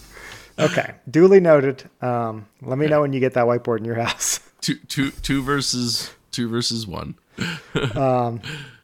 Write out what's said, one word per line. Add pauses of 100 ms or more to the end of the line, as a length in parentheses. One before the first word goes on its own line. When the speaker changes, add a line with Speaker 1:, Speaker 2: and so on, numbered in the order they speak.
(600)
Speaker 1:
Okay, (160)
duly
noted. (120)
Um, (160)
let
me
Speaker 2:
Okay.
Speaker 1:
know
when
you
get
that
whiteboard
in
your
house. (120)
<laughs>
Speaker 2:
Two, (120)
two,
two
versus, (200)
two
versus
one. (220)
<laughs>
Speaker 1:
Um, (420)